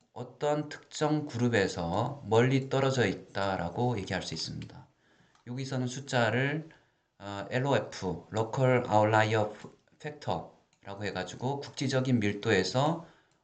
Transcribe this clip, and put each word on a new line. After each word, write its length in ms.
어떤 560
특정 560
그룹에서 1040
멀리 420
떨어져 380
있다라고 920
얘기할 240
수 140
있습니다. 520
여기서는 400
숫자를, 840
어, 320
엘오에프, 800
Local 560
Outlier 640
Factor라고 1120
해가지고 560
국지적인 580
밀도에서 880